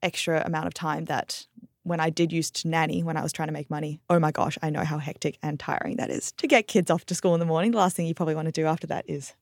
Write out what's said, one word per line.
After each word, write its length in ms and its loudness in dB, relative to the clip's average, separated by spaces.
extra 420 0
amount 220 -2
of 80 -6
time 300 -4
that 420 -4
when 140 -2
I 120 0
did 220 2
used 300 -2
to 60 -4
nanny, 340 2
when 140 -2
I 80 -2
was 80 -4
trying 160 -6
to 40 -6
make 160 -8
money, 300 -6
oh 120 6
my 100 4
gosh, 320 0
I 80 0
know 140 -2
how 140 -2
hectic 440 -6
and 160 -4
tiring 380 -4
that 140 -2
is. 260 -4
To 100 -2
get 220 6
kids 240 4
off 140 0
to 100 -4
school 180 4
in 60 2
the 60 0
morning, 260 2
the 60 2
last 180 4
thing 100 -2
you 80 -2
probably 220 0
wanna 160 -2
do 140 0
after 200 0
that 220 -4
is 340 -8